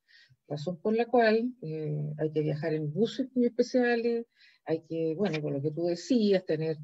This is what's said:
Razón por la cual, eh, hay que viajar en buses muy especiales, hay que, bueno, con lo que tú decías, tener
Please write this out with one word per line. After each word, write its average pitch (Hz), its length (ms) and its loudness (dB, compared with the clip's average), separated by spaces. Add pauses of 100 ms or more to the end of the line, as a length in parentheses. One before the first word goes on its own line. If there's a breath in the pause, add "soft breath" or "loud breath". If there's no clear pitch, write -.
(480 soft breath)
Razón 151 320 -6
por 214 160 0
la 233 100 2
cual, 233 540 4
eh, 151 560 -4
hay 156 160 -2
que 156 80 0
viajar 156 320 -2
en 156 200 -2
buses 226 420 -2
muy 247 100 4
especiales, 240 840 0 (380 soft breath)
hay 160 180 -2
que, 160 320 -2
bueno, 160 280 -2
con 147 100 -2
lo 139 100 -4
que 151 80 -2
tú 170 160 -2
decías, 190 600 2
tener 160 380 -2